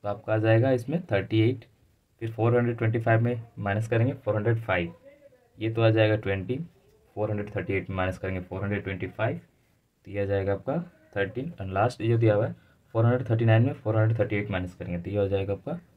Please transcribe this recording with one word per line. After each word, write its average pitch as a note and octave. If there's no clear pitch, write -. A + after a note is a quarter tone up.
तो G2+
आपका G#2
आ A2
जाएगा A2+
इसमें C3+
थर्टी G#2
एट। A#2+
फिर A2+
फ़ोर A#2
हंड्रेड A#2+
ट्वेंटी A2+
फ़ाइव A2+
में A#2
माइनस G#2
करेंगे A#2+
फ़ोर G#2+
हंड्रेड A2+
फ़ाइव, -
ये A2
तो A2+
आ A2+
जाएगा G#2+
ट्वेंटी। G2
फ़ोर G#2+
हंड्रेड G#2
थर्टी G2
एट F#2
में F#2+
माइनस F#2
करेंगे F#2+
फ़ोर F#2+
हंड्रेड G2+
ट्वेंटी F#2+
फ़ाइव, C3
तो G2+
ये G2+
आ G2+
जाएगा G2
आपका C3
थर्टीन। A2
और G2
last G2
ये A2
जो A#2
दिया A2
हुआ G#2
है -
फ़ोर A2+
हंड्रेड B2
थर्टी A#2
नाइन A2+
में C#3
फ़ोर A2
हंड्रेड A2
थर्टी G#2
एट G2+
माइनस F#2
करेंगे, F2
तो F2
ये G2+
हो G2+
जाएगा G2
आपका E3+